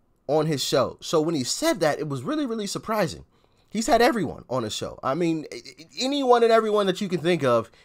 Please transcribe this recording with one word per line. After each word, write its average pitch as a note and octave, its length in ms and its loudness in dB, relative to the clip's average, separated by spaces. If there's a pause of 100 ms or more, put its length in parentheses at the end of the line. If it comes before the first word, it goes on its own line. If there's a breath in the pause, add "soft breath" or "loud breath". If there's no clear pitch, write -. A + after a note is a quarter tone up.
(280)
on D3+ 180 2
his D3 180 -2
show. A#2+ 380 0
So - 200 0
when E3 140 0
he C3 80 -2
said D4+ 380 -2
that, D3 180 0
it D#3 80 -6
was C3+ 160 -6
really, D4 220 -4
really A3+ 220 -6
surprising. F3 580 -4 (440)
He's A3 180 -4
had A#3+ 140 4
everyone G3+ 480 0
on B2 140 -2
his G#2+ 100 -6
show. - 300 -8
I C3 100 -2
mean, D#3+ 380 -2
a-, - 40 -12
a-, C3+ 320 -20 (120)
anyone B3+ 440 4
and A3+ 80 6
everyone G#3+ 360 4
that F#3 140 -2
you G3 80 -2
can F3 100 -4
think D#3+ 240 0
of, A#2 260 2 (160 soft breath)